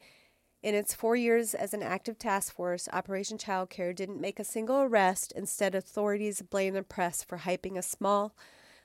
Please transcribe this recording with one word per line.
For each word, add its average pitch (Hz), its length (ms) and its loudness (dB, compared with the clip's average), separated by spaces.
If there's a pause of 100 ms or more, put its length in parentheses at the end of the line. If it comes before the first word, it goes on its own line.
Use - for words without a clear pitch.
(640)
in 208 140 2
its 208 180 0
four 233 220 2
years 233 380 4
as 202 200 -2
an 208 80 -4
active 196 360 -4
task 196 360 0
force, 180 380 -4
Operation 196 440 -4
Childcare 185 600 -4
didn't 190 240 -6
make 196 180 -4
a 208 60 -6
single 254 380 0
arrest. 196 520 4
Instead, 196 400 -2
authorities 208 680 0
blamed 190 360 0
the 190 80 -2
press - 400 -2
for 180 140 -10
hyping 185 380 -2
a 180 60 -2
small, 202 540 0 (480)